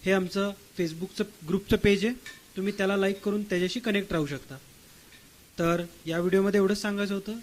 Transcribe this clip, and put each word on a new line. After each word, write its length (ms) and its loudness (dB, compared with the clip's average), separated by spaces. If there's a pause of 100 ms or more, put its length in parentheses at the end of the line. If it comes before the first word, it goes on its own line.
हे 60 2
आमचं 400 0 (260)
Facebook-चं 460 -4 (240)
ग्रुपचं 300 0
पेज 280 4
आहे, 80 0 (440)
तुम्ही 200 -2
त्याला 200 2
लाईक 240 0
करून 220 -2
त्याच्याशी 360 -2
कनेक्ट 320 -2
राहू 140 0
शकता. 320 -10 (1000)
तर 240 2 (220)
या 140 -2
व्हिडिओमध्ये 400 4
एवढंच 220 2
सांगायचं 320 -2
होतं. 300 -6